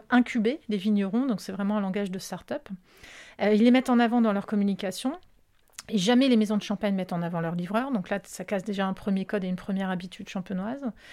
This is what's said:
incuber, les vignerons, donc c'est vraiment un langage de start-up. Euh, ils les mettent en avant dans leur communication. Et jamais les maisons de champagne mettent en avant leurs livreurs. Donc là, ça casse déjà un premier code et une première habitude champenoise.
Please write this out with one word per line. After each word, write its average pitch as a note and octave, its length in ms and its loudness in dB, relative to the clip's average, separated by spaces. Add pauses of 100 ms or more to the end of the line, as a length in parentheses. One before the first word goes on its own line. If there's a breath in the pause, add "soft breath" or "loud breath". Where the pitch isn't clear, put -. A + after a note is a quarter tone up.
(120)
incuber, B3 480 4 (100)
les G#3 80 0
vignerons, G3+ 480 0
donc A3+ 160 -2
c'est - 100 -12
vraiment G3+ 260 -2
un G#3 40 0
langage F#3+ 300 -2
de F#3 80 -6
start-up. - 500 -10 (720 loud breath)
Euh, G#3 120 4
ils G#3 100 6
les B3 80 8
mettent B3+ 180 4
en A#3+ 80 4
avant A#3+ 240 4
dans A3 100 4
leur G3 140 -2
communication. G3+ 680 -2 (760)
Et A3+ 80 0
jamais B3 320 4
les A#3+ 80 6
maisons G#3+ 180 2
de G3+ 60 0
champagne G3+ 340 -2
mettent F#3 180 -4
en E3+ 80 -2
avant E3+ 200 -2
leurs E3 140 -2
livreurs. G#3 360 -2
Donc G3 180 -2
là, G3+ 140 -2
ça - 220 -12
casse F#3+ 180 -4
déjà G3 240 -2
un F#3+ 60 -2
premier F#3+ 320 -2
code G3+ 180 -4
et F3+ 40 -4
une F#3 100 -4
première F#3+ 320 -4
habitude F#3 400 -8
champenoise. G#3 560 -6 (280 loud breath)